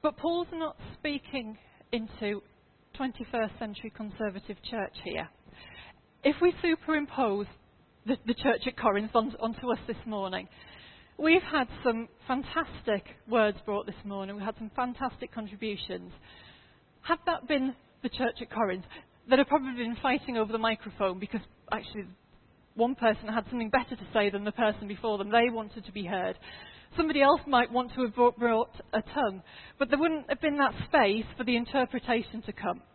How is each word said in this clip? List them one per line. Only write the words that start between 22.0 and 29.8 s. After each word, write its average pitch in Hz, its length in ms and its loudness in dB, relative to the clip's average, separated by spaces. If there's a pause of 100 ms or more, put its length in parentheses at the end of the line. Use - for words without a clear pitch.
one 240 200 2
person 220 340 2
had 220 220 0
something 233 180 -2
better 254 280 0
to 185 180 -12
say 208 160 6
than 202 140 -4
the 208 80 -2
person 214 360 0
before 208 300 -2
them. 196 120 -4
They 233 200 6
wanted 220 340 -8
to - 80 -16
be 196 140 -6
heard. 185 320 -2 (580)
Somebody 311 260 4
else 277 240 8
might 247 240 4
want 247 240 0
to 262 80 0
have 226 120 0
brought, 240 240 6
brought 226 320 2 (220)
a 220 100 2 (120)
tongue, 208 280 0 (360)
but 262 120 2